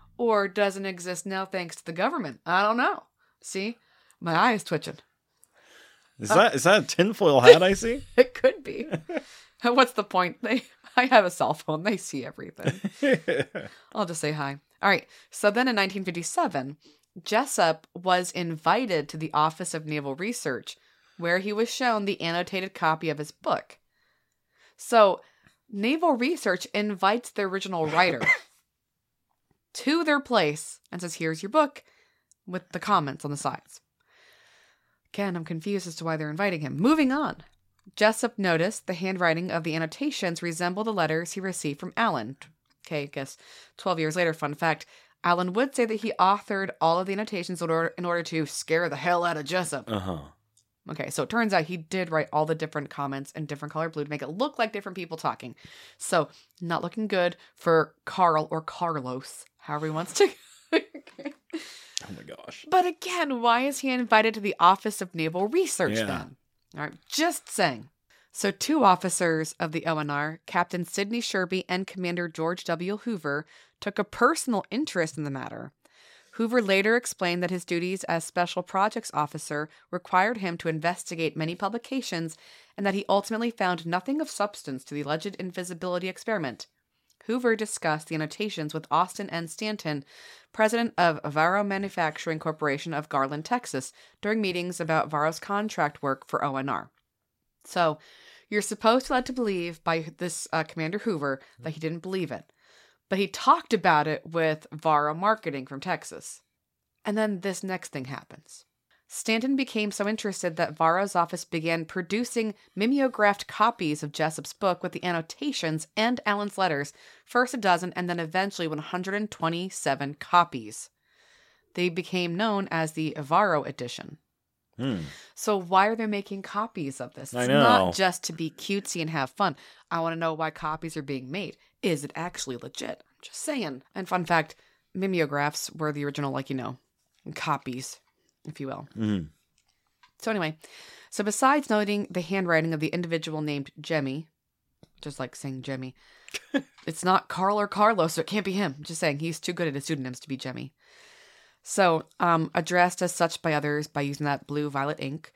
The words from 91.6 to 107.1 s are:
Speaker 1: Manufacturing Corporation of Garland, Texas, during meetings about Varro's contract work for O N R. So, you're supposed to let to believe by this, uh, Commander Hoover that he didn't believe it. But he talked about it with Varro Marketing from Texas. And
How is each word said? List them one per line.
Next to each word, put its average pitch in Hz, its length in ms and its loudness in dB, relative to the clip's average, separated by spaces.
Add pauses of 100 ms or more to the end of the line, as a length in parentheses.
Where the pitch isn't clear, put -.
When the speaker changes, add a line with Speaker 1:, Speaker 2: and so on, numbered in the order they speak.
Speaker 1:
Manufacturing 185 760 -2
Corporation 156 540 -2
of 151 160 -4
Garland, 147 340 0
Texas, 240 480 -4 (300)
during 220 180 0
meetings 180 400 -2
about 160 300 2
Varro's 156 300 0
contract 202 640 -2
work 135 240 -2
for - 180 -2
O 135 100 -2
N 135 140 -4
R. 104 200 -4 (760)
So, 160 320 0 (520)
you're 208 120 0
supposed 233 460 2
to 294 60 -2
let 254 120 2
to 254 80 -6
believe 185 500 -2
by 165 220 0 (140)
this, - 340 -6
uh, 160 100 2
Commander 160 360 -4
Hoover 143 420 -2 (180)
that 151 120 -8
he 156 100 -12
didn't 160 180 -4
believe 185 320 -4
it. - 220 -12 (560)
But 190 100 0
he 196 80 4
talked 285 460 4
about 160 340 6
it 151 180 -4
with 160 460 0
Varro 151 420 2
Marketing 170 520 -2
from 135 160 -12
Texas. - 600 -8 (640)
And 214 140 -2